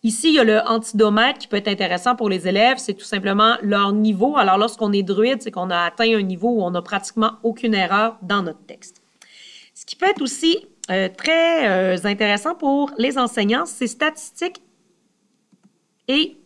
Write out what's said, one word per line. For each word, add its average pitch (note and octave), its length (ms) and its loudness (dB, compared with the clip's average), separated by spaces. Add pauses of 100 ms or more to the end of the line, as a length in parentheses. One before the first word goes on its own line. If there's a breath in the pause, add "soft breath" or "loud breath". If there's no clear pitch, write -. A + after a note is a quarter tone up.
Ici, A3+ 260 0
il D4+ 40 4
y D4+ 60 6
a A#3 40 6
le G#3+ 140 4 (100)
antidomètre A3 680 2
qui - 80 -16
peut G#3+ 100 -4
être G3+ 120 -2
intéressant G3 480 -2
pour A3 120 -2
les F#3 200 -2
élèves. A3+ 300 2
C'est G3+ 160 -6
tout - 100 -14
simplement G3+ 580 2
leur G3+ 300 0
niveau. G#3+ 440 2
Alors, F#3+ 220 4
lorsqu'on G#3+ 340 0
est G3+ 120 2
druide, A3 360 0
c'est A3 120 -10
qu'on F3+ 180 -6
a F3 80 0
atteint A3+ 340 0
un G#3+ 100 2
niveau F#3 280 -2
où A3+ 120 0
on F3 100 -2
n'a F3 100 -2
pratiquement G#3+ 520 -4 (100)
aucune A3+ 280 -2
erreur G3+ 480 0
dans G3 220 -2
notre D#3+ 240 -10
texte. - 340 -20 (760 loud breath)
Ce - 120 -20
qui - 80 -14
peut F#4 120 -2
être G4 140 2
aussi, D#4+ 380 0 (320)
euh, F#3+ 260 0
très, E4 520 2
euh, F#3 340 2
intéressant G#3 540 -2
pour C#4+ 420 0
les B3+ 180 -2
enseignants, A#3+ 480 0
c'est B3+ 220 -6
statistiques - 760 -6 (1500)
et D4 380 -2